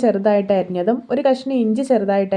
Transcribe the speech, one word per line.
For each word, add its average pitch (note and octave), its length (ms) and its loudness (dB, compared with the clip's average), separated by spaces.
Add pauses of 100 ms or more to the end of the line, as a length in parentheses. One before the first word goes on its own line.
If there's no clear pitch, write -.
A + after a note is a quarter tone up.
ചെറുതായിട്ട് G3+ 600 2
അരിഞ്ഞതും F3+ 360 -2 (160)
ഒരു B3+ 140 -2
കഷ്ണം C4 380 0
ഇഞ്ചി A3 240 0
ചെറുതായിട്ട് G3 480 0